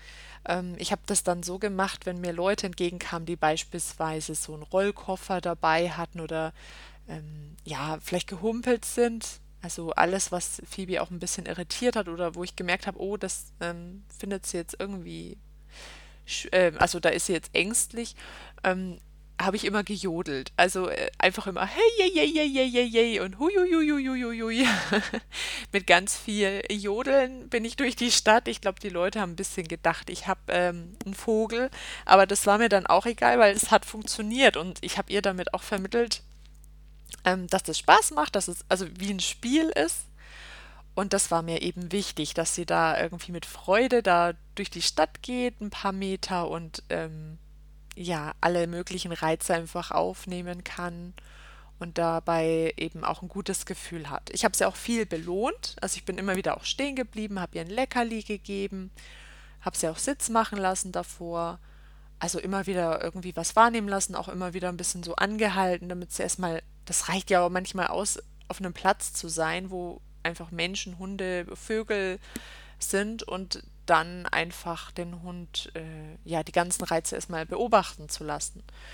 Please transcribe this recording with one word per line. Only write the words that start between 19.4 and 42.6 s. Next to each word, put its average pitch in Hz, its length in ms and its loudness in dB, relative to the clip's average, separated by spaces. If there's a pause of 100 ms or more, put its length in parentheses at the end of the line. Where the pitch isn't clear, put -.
hab 185 140 2
ich 220 100 -2
immer 208 180 0
gejodelt. 170 760 -4
Also, 185 320 4
äh, - 300 -2
einfach 190 300 4
immer 185 180 0
hey, 320 160 2 (160)
yay, 370 160 6
yay, 311 120 6
yay, 311 200 2
yay, 269 200 2
yay, 247 200 4
yay 233 340 4
und 190 180 -4
hui, 320 160 2
hui, 359 180 4
hui, 320 160 4
hui, 277 180 0
hui, 254 160 -2
hui, 233 180 -4
hui. 226 260 2 (520)
<laughs> - 540 -8
Mit 196 140 0
ganz 180 300 6
viel 202 540 0
Jodeln 254 760 2
bin 226 160 0
ich 233 120 -6
durch 262 200 2
die 240 160 2
Stadt. 220 360 6
Ich 226 120 -4
glaub, 190 200 -2
die 214 80 -6
Leute 180 320 0
haben 180 120 -2
ein 165 40 -10
bisschen 185 300 -6
gedacht, 165 440 -2
ich - 180 -8
hab, 190 100 -2 (100)
ähm, 175 560 0
einen 196 100 -8
Vogel. 226 560 0 (340)
Aber 190 220 12
das 196 200 2
war 208 120 6
mir 233 100 6
dann 196 180 6
auch 190 200 6
egal, 240 340 4
weil 208 160 10
es - 160 0
hat 214 120 8
funktioniert 220 720 2
und 175 260 -4
ich - 160 -4
hab - 120 -4
ihr 202 120 2
damit 185 320 -2
auch 190 80 -2
vermittelt, 220 600 0 (1000)
ähm, 180 240 2
dass 156 140 2
das - 160 -4
Spaß 403 340 8
macht, 294 240 2
dass 190 120 0
es - 200 -8
also 190 180 2 (120)
wie 196 120 -2
ein 190 100 -2
Spiel 302 500 2
ist. - 360 0 (880)
Und 190 180 0
das 196 180 2
war 165 120 4
mir 165 200 -2
eben 175 300 -4
wichtig, 190 420 -2
dass 165 200 0
sie 170 120 -4